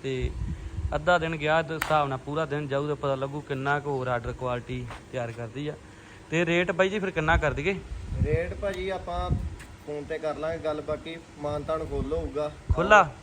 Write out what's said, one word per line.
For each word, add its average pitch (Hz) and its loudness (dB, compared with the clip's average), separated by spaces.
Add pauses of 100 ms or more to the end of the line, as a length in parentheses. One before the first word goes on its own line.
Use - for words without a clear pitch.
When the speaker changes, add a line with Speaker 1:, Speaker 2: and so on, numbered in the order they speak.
Speaker 1:
ਤੇ 127 -2 (640)
ਅੱਧਾ 160 6
ਦਿਨ 160 0
ਗਿਆ, 156 4
ਤੇ 156 -2
ਹਿਸਾਬ 151 2
ਨਾਲ 131 -2
ਪੂਰਾ 151 -2
ਦਿਨ 147 -2
ਜਾਊ 139 0
ਤਾਂ 147 0
ਪਤਾ 139 0
ਲੱਗੂ 139 -4
ਕਿੰਨਾ 143 0
ਕੁ 143 -6
ਹੋਰ 131 0
ਆਰਡਰ 123 -2
ਕੁਆਲਿਟੀ 123 -4 (260)
ਤਿਆਰ 117 -4
ਕਰਦੀ 117 -8
ਆ। 147 -6 (560)
ਤੇ 165 4
ਰੇਟ 175 2
ਬਾਈ 185 4
ਜੀ 208 -2
ਫਿਰ 190 -2
ਕਿੰਨਾ 160 4
ਕਰ 175 4
ਦਈਏ? 160 0 (480)
Speaker 2:
ਰੇਟ 165 0
ਭਾਜੀ 190 -4
ਆਪਾਂ 180 -4 (560)
ਫੋਨ 147 -6
ਤੇ 156 -6
ਕਰ 151 -2
ਲਾਂਗੇ 156 -4
ਗੱਲ, 151 -2
ਬਾਕੀ 156 -6 (220)
ਮਾਨ 147 -4
ਤਾਨ 160 -2
ਖੁੱਲ੍ਹ 139 -2
ਹੋਊਗਾ। 151 -2 (220)
Speaker 1:
ਖੁੱਲ੍ਹਾ? 190 8 (140)